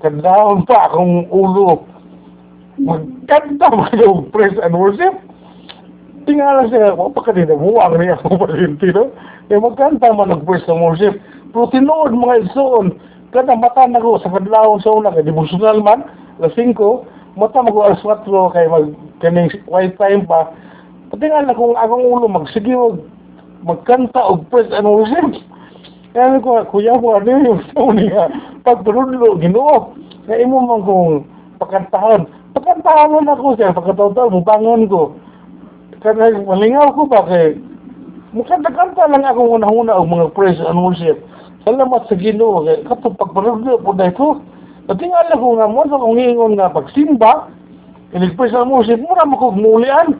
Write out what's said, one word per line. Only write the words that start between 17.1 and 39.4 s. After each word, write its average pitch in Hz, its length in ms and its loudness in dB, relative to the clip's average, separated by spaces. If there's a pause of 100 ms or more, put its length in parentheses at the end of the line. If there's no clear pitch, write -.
mata 226 300 0
na 208 100 0
ko 214 140 2
alas 190 160 0
kwatro, 196 500 -2
kay 170 160 2
mag, 151 240 0 (300)
kaning 170 260 0 (160)
white 185 320 -4
time 202 300 0
pa. 160 240 0 (640)
Tingala 285 400 -2
kung 233 180 0
akong 233 320 -2
ulo, 240 220 0
magsige, 202 480 -4
mag-, 233 320 -2 (560)
magkanta 240 580 -2
og 185 320 -2
praise 233 220 2
and 208 100 -2
worship. 220 460 2 (840)
Kaya 262 240 2
ko, 240 180 0 (120)
"Kuya, 220 260 2
ko, 226 220 2
ano 202 100 0
yung 269 160 2 (160)
gusto 262 320 0
niya? 208 320 0 (400)
Pagpurudlo, 233 720 0
Ginoo, 226 560 0 (320)
na 214 120 -6
imo 254 280 0
man 233 160 -2
kong 175 420 0 (380)
pakantahon." 190 640 0 (320)
Pakantahon 311 640 2
na 285 160 0
ako 262 160 0
siya, 208 160 0
pagkataon-taon, 196 640 0
mubangon 214 560 2
ko. 165 240 -2 (880)
Kaya 220 400 2
malingaw 220 560 2
ko 302 80 2
ba 247 240 2
kay, 165 240 2 (800)
mukanta-kanta 330 800 -2
lang 277 160 2
ako 233 320 2